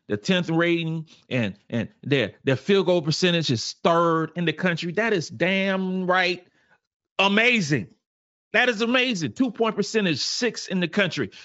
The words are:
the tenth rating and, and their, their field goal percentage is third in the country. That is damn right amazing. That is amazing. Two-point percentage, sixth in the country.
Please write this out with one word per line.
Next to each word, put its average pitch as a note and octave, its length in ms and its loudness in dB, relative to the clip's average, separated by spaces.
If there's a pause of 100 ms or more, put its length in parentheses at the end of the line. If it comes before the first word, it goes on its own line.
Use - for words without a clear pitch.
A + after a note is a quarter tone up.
the G#2 100 -2
tenth F3+ 320 0
rating E3 560 0 (240)
and, A2 260 -2 (140)
and A#2 200 -4 (120)
their, C3 320 0 (100)
their C3+ 120 2
field G3 320 0
goal F3 160 2
percentage E3 480 0
is - 320 -4
third E3 520 2
in F3 100 -2
the D#3 80 0
country. E3+ 400 -4
That A3 200 0
is E3+ 160 -2
damn F#3+ 760 -2
right F3+ 360 -2 (760)
amazing. G3 680 2 (680)
That A#3+ 140 2
is A3 140 0
amazing. A#3 520 0
Two-point A3 420 0
percentage, G3 440 0
sixth - 500 -4
in F#3 100 -2
the F3 80 0
country. D#3 420 -2 (160)